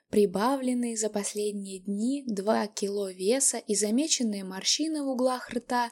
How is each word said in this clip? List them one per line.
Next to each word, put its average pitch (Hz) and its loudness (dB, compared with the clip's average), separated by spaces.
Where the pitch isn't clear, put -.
прибавленные 233 2
за 220 -2
последние 208 -4
дни 220 -2
два 214 2
кило 202 -4
веса 208 2
и 220 -2
замеченные 214 0
морщины 294 -2
в 269 -2
углах 254 0
рта, 240 -2